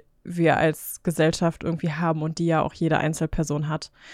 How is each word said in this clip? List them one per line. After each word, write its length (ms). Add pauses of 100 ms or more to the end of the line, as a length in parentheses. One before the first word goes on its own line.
(240)
wir 340
als 460
Gesellschaft 600
irgendwie 280
haben 300
und 180
die 80
ja 140
auch 120
jede 240
Einzelperson 720
hat. 240 (220)